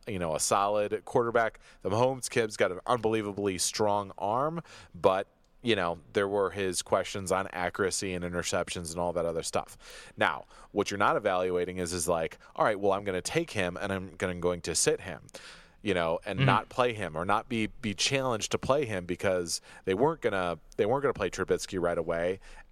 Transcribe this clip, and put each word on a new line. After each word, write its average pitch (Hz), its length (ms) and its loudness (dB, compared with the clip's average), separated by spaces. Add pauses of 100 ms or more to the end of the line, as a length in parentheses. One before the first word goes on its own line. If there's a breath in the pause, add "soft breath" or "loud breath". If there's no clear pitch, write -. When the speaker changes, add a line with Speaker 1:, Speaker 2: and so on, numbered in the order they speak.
Speaker 1:
you 101 120 -6
know, 82 160 0
a 71 40 -2
solid 104 680 2
quarterback." 117 540 2 (240 loud breath)
The 98 80 -2
Mahomes 127 380 2
kid's 110 280 0
got 101 140 4
an 90 160 -8
unbelievably 104 720 2
strong 101 580 0
arm, 139 440 -2 (320 loud breath)
but, 92 340 4 (340)
you 113 140 4
know, 87 240 0 (140)
there 101 140 2
were 98 220 2
his 92 320 -2
questions 95 500 -2
on 95 220 2
accuracy 90 600 -2
and 87 120 -4
interceptions 87 680 -2
and 85 80 -6
all 87 140 0
that 85 120 0
other 82 180 -2
stuff. - 340 -6 (400 loud breath)
Now, 90 280 0 (260 loud breath)
what 101 200 0
you're 101 60 -4
not 113 180 4
evaluating 92 640 0
is, 87 160 -2
is 85 140 -2
like, 80 300 0 (180 loud breath)
"All 160 100 2
right, 107 140 2
well, 101 120 4
I'm 98 120 0
gonna 92 180 -2
take 165 300 -2
him 90 280 0
and 98 140 -2
I'm 95 240 -4
gonna, 92 180 -2
going 87 260 0
to 85 140 -4
sit - 260 2
him, - 200 -10 (640 loud breath)
you 101 100 2
know, 85 320 2
and 98 140 -4
Speaker 2:
Mm-hmm. 135 80 4
Speaker 1:
not 107 220 2
play 123 240 0
him 92 220 -6
or 80 100 -2
not 104 240 0
be, 113 180 0 (140)
be 104 120 -2
challenged 131 600 0
to 110 40 2
play 139 280 2
him," 98 200 -4
because 90 560 0 (240 loud breath)
they 95 80 2
weren't 143 280 2
gonna, 92 360 0 (200)
they 113 100 2
weren't 135 160 2
gonna 127 100 0
play 98 160 -2
Trubisky 92 520 -2
right 85 180 0
away. 85 400 -2 (320 loud breath)